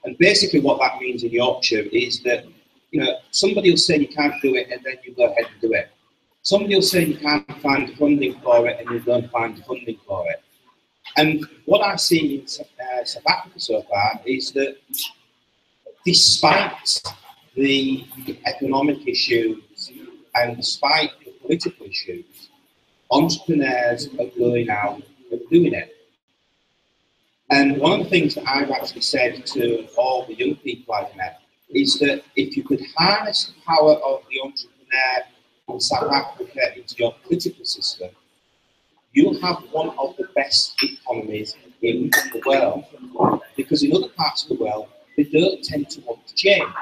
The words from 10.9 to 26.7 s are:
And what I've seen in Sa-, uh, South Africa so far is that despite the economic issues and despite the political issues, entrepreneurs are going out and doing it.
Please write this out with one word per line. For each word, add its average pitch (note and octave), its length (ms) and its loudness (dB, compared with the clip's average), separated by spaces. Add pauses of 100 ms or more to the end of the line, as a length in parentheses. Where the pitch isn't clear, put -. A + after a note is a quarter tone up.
And D3+ 300 2 (200)
what G3+ 160 4
I've G3 180 -2
seen D3 400 0
in - 80 -20
Sa-, - 160 -12
uh, - 400 -8
South - 240 -8
Africa - 320 -4
so - 220 -2
far G#2 420 -2
is C3 280 -4
that C#3 260 -4 (1300)
despite - 1000 2 (520)
the C3+ 500 0 (420)
economic C#3 600 -2
issues - 880 -2 (420)
and A#2+ 220 0
despite D3+ 540 -2 (140)
the - 80 -20 (100)
political - 440 -4
issues, - 640 -12 (640)
entrepreneurs C3 960 2 (100)
are - 200 -4
going A#2+ 320 2
out G#2 320 -4 (280)
and A#2 100 -6 (100)
doing E3+ 240 6
it. - 200 -8 (1600)